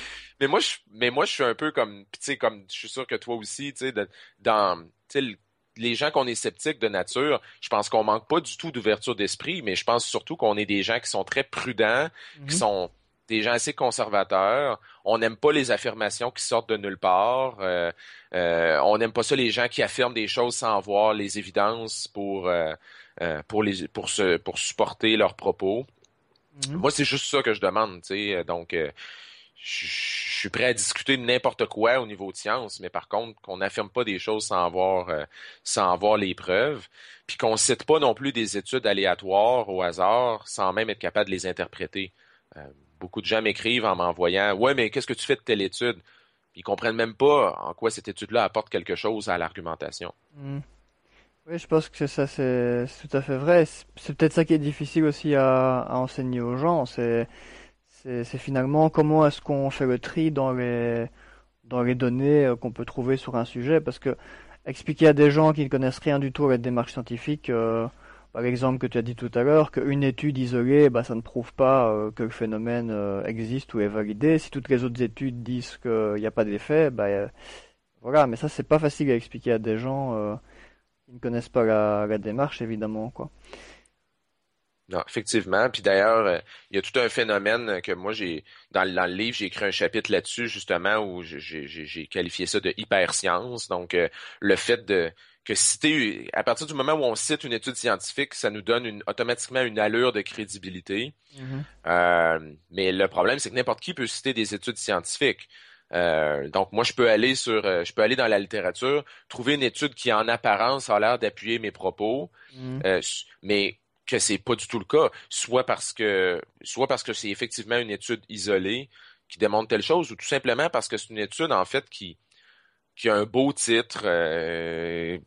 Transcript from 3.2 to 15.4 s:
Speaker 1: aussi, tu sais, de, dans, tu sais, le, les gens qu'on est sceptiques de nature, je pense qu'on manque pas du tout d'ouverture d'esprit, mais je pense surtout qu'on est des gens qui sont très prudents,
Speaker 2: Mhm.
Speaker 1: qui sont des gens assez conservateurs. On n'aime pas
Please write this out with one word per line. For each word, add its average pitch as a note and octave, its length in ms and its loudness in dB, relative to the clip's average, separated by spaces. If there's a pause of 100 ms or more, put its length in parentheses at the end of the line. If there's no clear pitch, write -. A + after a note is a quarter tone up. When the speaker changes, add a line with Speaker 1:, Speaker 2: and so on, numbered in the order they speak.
Speaker 1:
aussi, B2+ 380 -10
tu - 120 -8
sais, C3 80 -4
de, G#2 160 -4 (300)
dans, G2+ 380 4
tu E2 120 -18 (180)
sais, - 140 -2
le, A2 160 -8 (400)
les A#2 180 -2
gens C#3+ 160 0
qu'on C#3 160 0
est A#2 80 -4
sceptiques C3 440 -4
de A2 100 2
nature, B2 520 0 (200)
je - 80 -12
pense G#2 180 2
qu'on A2+ 160 2
manque G#2+ 240 0
pas D#3+ 140 2
du - 160 -14
tout E3 140 -8
d'ouverture G#2+ 440 0
d'esprit, C3+ 460 -4
mais G2+ 140 -4
je - 100 -4
pense A#2 200 2
surtout - 300 -6
qu'on G#2+ 220 2
est G#2 80 -2
des G2+ 180 0
gens A#2 160 0
qui - 100 -8
sont G2 140 -2
très C3+ 200 -2
prudents, A#2+ 640 0 (300)
Speaker 2:
Mhm. C#3+ 80 -14
Speaker 1:
qui C#3+ 100 -2
sont G2+ 340 0 (380)
des A2 120 2
gens A2+ 120 0
assez A#2+ 200 -2
conservateurs. G#2+ 1080 0 (240)
On G#2+ 120 4
n'aime A2+ 200 0
pas D3 160 4